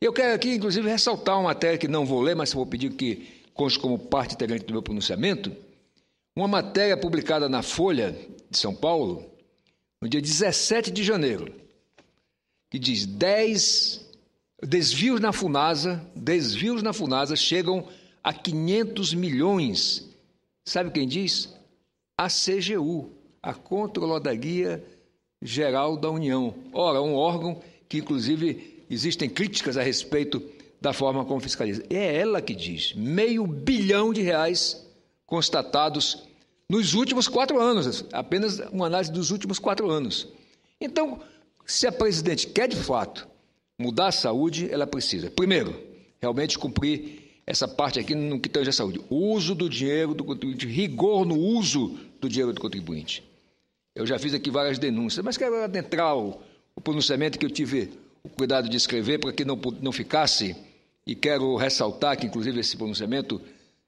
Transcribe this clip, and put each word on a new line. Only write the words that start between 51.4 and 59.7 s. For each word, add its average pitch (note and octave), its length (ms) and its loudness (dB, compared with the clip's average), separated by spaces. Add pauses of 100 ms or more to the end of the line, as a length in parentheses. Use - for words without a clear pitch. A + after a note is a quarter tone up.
do C3+ 80 -2
dinheiro A#2+ 260 0
do - 80 -10
contribuinte. E2+ 640 -8 (720)
Eu A2+ 100 -4
já A#2+ 140 0
fiz C#3+ 140 -2
aqui C#3+ 180 -4
várias C#3 260 0
denúncias, A#2+ 480 -2
mas B3 100 -2
quero A#3 280 -2
adentrar E3+ 520 0
o, G#2 240 -4 (360)
o - 60 -14
pronunciamento D3 580 0
que D#3 60 0
eu C3+ 40 0
tive B2 420 -2 (320)
o - 60 -18
cuidado C3 400 0
de A#2+ 80 -2
escrever B2 420 0
para C3+ 140 -8
que D3 100 -2
não C3+ 140 -2
pu-, A#2+ 240 -4